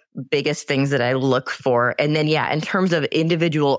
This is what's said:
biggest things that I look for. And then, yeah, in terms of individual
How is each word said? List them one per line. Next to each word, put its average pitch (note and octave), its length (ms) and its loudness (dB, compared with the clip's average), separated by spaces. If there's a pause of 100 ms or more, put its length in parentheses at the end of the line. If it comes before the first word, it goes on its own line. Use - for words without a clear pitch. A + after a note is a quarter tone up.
(300)
biggest D3 360 -2
things C#3 260 0
that C#3 100 2
I A#2+ 120 0
look C3+ 360 0
for. A#2+ 500 0
And D3+ 160 2
then, D3+ 120 0
yeah, D3+ 260 0
in D#3 80 -2
terms F#3 320 0
of D#3 120 0
individual D#3+ 720 0